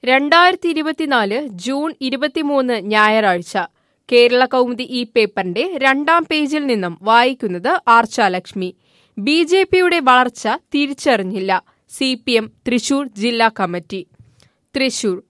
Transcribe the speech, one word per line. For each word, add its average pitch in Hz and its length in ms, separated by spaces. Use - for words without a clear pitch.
രണ്ടായിരത്തി 330 600
ഇരുപത്തിനാല് 294 680
ജൂൺ 269 300
ഇരുപത്തിമൂന്ന് 269 760
ഞായറാഴ്ച. 208 680
കേരള 240 360
കൗമുദി 254 440
ഈ 247 140
പേപ്പറിന്റെ 208 600
രണ്ടാം 285 460
പേജിൽ 302 420
നിന്നും 202 360
വായിക്കുന്നത് 233 720
ആർച്ചാലക്ഷ്മി. 202 840
ബി 254 260
ജെ 359 200
പിയുടെ 359 360
വളർച്ച 254 440
തിരിച്ചറിഞ്ഞില്ല, 226 840
സി 269 240
പി 254 180
എം 220 120
തൃശൂർ 269 420
ജില്ലാ 226 380
കമ്മിറ്റി. 180 480
തൃശൂർ. 247 420